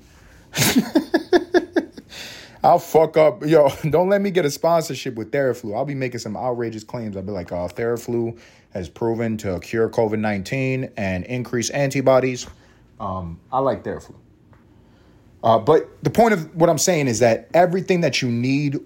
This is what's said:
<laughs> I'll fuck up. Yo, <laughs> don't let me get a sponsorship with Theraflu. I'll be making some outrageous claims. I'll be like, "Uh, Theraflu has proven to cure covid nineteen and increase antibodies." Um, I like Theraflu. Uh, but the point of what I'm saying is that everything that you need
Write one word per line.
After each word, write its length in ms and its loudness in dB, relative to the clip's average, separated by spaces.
<laughs> 1200 0
I'll 140 6
fuck 380 2
up. 280 4
Yo, 340 6
<laughs> 120 -4
don't 180 4
let 120 2
me 100 -2
get 140 0
a 60 0
sponsorship 680 -2
with 160 -8
Theraflu. 440 -2
I'll 80 -4
be 120 -6
making 240 -6
some 160 -8
outrageous 480 -6
claims. 320 -10
I'll 60 -8
be 100 -8
like, 180 -8
"Uh, 180 -6
Theraflu 720 -4
has 180 -10
proven 500 -4
to 220 -4
cure 300 -2
covid 300 0
nineteen 760 -4
and 280 -4
increase 460 -6
antibodies." 760 0
Um, 400 -8
I 60 -2
like 240 0
Theraflu. 320 -10
Uh, 160 4
but 300 4
the 60 0
point 220 4
of 220 -4
what 160 4
I'm 80 2
saying 300 2
is 100 0
that 340 2
everything 500 2
that 200 0
you 80 -2
need 560 0